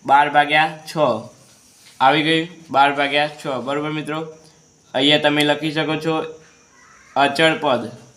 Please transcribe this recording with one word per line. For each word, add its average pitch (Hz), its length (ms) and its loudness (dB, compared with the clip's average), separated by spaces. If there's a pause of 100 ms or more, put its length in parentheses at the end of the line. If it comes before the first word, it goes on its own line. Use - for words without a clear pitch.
બાર 143 240 4
ભાગ્યા 147 400 2 (180)
છ - 60 -14 (1040)
આવી 143 260 4
ગયું, 160 200 0 (240)
બાર 135 240 4
ભાગ્યા 147 480 -2
છ, - 20 -20 (240)
બરાબર 147 320 -4
મિત્રો? 151 200 -8 (760)
અહીંયા 147 320 2
તમે 147 180 2
લખી 147 320 -2
શકો 156 220 -2
છો 160 180 -4 (1000)
અચળ 143 440 2
પદ 127 240 0 (340)